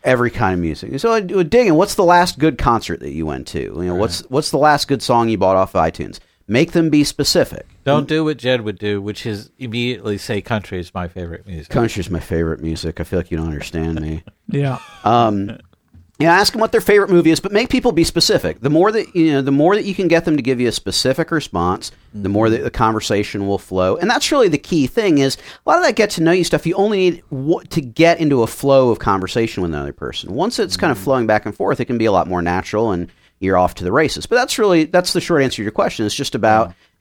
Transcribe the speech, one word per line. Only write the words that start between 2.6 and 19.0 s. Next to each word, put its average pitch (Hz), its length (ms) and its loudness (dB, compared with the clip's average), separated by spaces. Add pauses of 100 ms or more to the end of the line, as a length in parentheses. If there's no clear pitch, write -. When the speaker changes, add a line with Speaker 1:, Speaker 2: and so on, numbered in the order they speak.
Speaker 1:
that 69 140 -10
you 78 120 -4
went 67 220 -8
to? - 120 -8
You 50 140 -6
know, 90 200 -4
Speaker 2:
Right. 90 80 -2
Speaker 1:
what's, 110 180 -2 (100)
what's 143 220 -2
the 151 80 0
last 147 280 2
good 135 140 -2
song 120 280 2
you 110 100 0
bought 95 160 2
off 95 180 0
of 90 100 2
iTunes? 76 360 -6 (300)
Make 120 240 2
them 165 160 2
be 147 140 4
specific. - 600 -2 (180)
Speaker 2:
Don't 143 240 0
do 156 160 -2
what 151 140 -4
Jed 123 240 0
would 104 180 -6
do, 104 220 -4
which 101 240 -8
is 107 240 -8 (100)
immediately 117 580 -4
say 104 240 -6
country 101 380 -6
is 85 140 -12
my 90 140 -6
favorite 87 400 -12
music. 82 220 -14
Speaker 1:
Country's 113 400 -2
my 85 120 -4
favorite 82 400 -2
music. 80 400 -6
I - 20 -8
feel 92 160 -4
like 82 120 -6
you 82 60 -4
don't 80 100 -4
understand 80 520 -6
me. 78 240 -8 (120)
Speaker 3:
<laughs> - 140 -20
Yeah. 139 280 -2 (260)
Speaker 1:
Um, 110 540 0 (640)
you 151 60 2
know, 165 60 6
ask 196 220 4
them 220 80 -4
what 220 100 0
their 226 100 2
favorite 202 300 4
movie 170 200 6
is, - 100 2
but 196 100 -6
make 220 180 0
people 247 220 2
be 165 140 2
specific. 156 560 0
The 120 100 0
more 180 220 4
that, - 220 -4